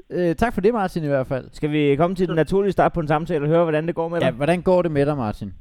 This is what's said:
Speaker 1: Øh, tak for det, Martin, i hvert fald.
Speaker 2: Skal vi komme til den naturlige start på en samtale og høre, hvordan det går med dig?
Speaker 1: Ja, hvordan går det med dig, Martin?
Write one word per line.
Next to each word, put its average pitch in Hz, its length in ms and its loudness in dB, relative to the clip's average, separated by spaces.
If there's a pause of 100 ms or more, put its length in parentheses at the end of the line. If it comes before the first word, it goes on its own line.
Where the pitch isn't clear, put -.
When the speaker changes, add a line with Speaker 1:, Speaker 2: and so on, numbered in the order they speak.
Speaker 1:
Øh, 170 260 0
tak 240 180 0
for 202 80 -4
det, 214 120 4
Martin, 185 300 -2
i 147 40 -2
hvert 135 200 0
fald. 131 240 -6
Speaker 2:
Skal 151 200 -4
vi 147 240 4
komme 175 200 0
til 175 120 -2
den 170 80 -2
naturlige 185 360 2
start 165 220 2
på 170 60 -2
en 156 80 -4
samtale 156 380 0
og 151 40 0
høre, 170 140 4
hvordan 156 240 0
det 165 80 -4
går 165 140 -4
med 170 100 -4
dig? 151 60 0
Speaker 1:
Ja, - 60 2
hvordan 160 300 -2
går 180 200 4
det 170 100 0
med 143 140 2
dig, 147 120 0
Martin? 104 440 -6